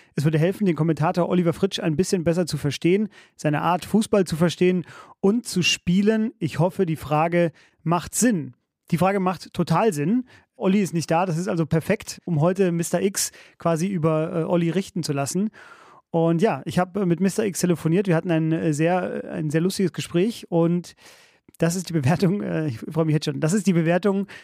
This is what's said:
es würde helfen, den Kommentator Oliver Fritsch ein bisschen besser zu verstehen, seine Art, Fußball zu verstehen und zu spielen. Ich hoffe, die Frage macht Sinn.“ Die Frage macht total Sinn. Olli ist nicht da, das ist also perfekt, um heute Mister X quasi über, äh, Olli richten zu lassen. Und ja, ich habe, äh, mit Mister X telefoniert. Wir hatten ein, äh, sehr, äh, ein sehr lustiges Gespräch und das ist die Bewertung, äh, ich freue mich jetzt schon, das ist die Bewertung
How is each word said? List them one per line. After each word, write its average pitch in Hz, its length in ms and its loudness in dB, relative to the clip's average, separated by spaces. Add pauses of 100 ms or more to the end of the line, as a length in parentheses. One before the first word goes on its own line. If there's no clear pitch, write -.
(140)
es 143 80 -4
würde 156 160 2
helfen, 190 260 0
den 175 120 2
Kommentator 165 520 0
Oliver 170 240 2
Fritsch - 280 -2
ein 151 160 -2
bisschen 185 260 0
besser 170 240 0
zu - 100 -6
verstehen, 175 520 0 (260)
seine 151 280 -2
Art, 170 220 0
Fußball 208 420 2
zu 160 100 -4
verstehen 180 480 2 (340)
und 214 260 2
zu 180 180 -2
spielen. 214 760 2
Ich 147 220 -4
hoffe, 180 260 2
die 160 100 -2
Frage 165 540 2 (320)
macht 165 320 -2
Sinn.“ 165 400 0 (380)
Die 165 60 0
Frage 190 200 2
macht 185 360 -4
total 180 380 2
Sinn. 175 340 0 (280)
Olli 196 280 2
ist 160 120 -4
nicht 160 160 -2
da, 170 160 2
das 160 100 -2
ist 180 120 -4
also 165 180 -2
perfekt, - 600 -2
um 156 140 0
heute 180 300 2
Mister 170 320 -2
X - 300 -2 (260)
quasi 170 300 0
über, 160 440 0
äh, 160 120 -2
Olli 170 260 0
richten 180 320 -4
zu 151 100 -4
lassen. 160 380 -2 (600)
Und 165 320 2
ja, 170 220 0
ich - 140 -2
habe, 185 220 -2
äh, 196 60 0
mit 170 120 2
Mister 190 260 0
X 196 140 -2
telefoniert. 175 480 0
Wir 175 80 2
hatten 175 160 0
ein, 160 220 2
äh, 160 200 0
sehr, 175 520 0
äh, - 60 -12
ein 156 200 -4
sehr 160 100 0
lustiges 185 320 0
Gespräch 175 560 -2
und 170 460 0 (640)
das 170 160 0
ist 185 140 -6
die 165 40 -8
Bewertung, 165 480 0
äh, 165 280 -4
ich 117 100 -6
freue 160 260 -4
mich 151 100 2
jetzt 156 100 0
schon, 143 160 -4
das 156 120 0
ist 208 140 0
die 190 60 2
Bewertung 180 560 0 (160)